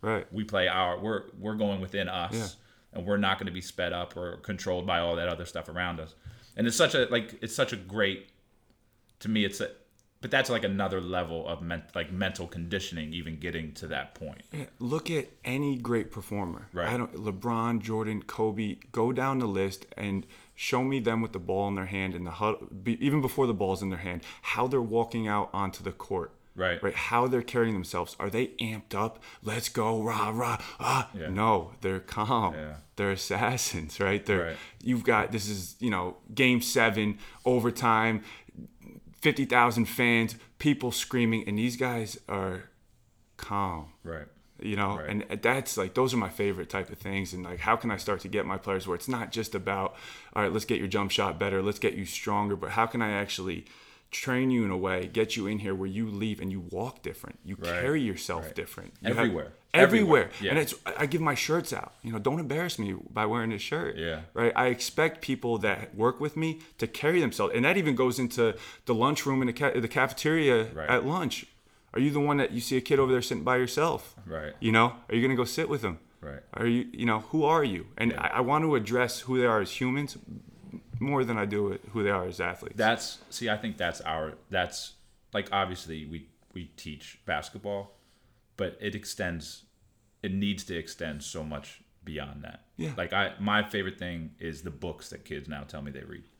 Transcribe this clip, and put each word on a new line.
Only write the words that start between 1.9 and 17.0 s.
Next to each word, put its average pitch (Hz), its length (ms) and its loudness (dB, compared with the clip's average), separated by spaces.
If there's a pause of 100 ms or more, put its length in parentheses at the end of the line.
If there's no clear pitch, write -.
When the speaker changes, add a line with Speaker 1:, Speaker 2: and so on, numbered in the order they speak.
Speaker 2:
us. 92 240 -2
Speaker 1:
Yeah. 113 140 -2 (460)
Speaker 2:
And 92 120 -8
we're 101 120 2
not 98 200 4
gonna 95 140 -6
be 90 100 -6
sped 87 320 -4
up 87 240 -6
or 87 200 -6
controlled 92 500 -4
by 85 120 2
all 85 180 2
that 85 100 0
other 85 180 -4
stuff - 240 -8
around 87 300 -4
us. 78 160 -12 (400)
And 110 100 2
it's 117 100 2
such 160 200 6
a, 127 160 6
like, 117 300 0
it's 117 120 -6
such 131 200 0
a - 20 -4
great, 95 540 -2 (880)
to - 100 -4
me, 107 160 4
it's 98 160 -4
a, - 80 -4 (520)
but 123 100 -6
that's, 135 180 2
like, 113 140 2
another 98 380 0
level 85 460 -4
of 85 140 -6
men-, 85 220 -6 (100)
like, 80 180 -4
mental 92 360 -4
conditioning, 85 640 -6
even 80 260 -8
getting 80 340 -6
to 82 140 -12
that 69 280 -6
point. - 260 -12 (100)
Speaker 1:
Yeah, 151 140 -8 (140)
look 143 320 -4
at 147 160 -2 (160)
any 135 340 0
great 117 340 -2
performer. 98 640 -6
Speaker 2:
Right. 87 160 -2
Speaker 1:
I 120 80 0
don't, 123 160 -4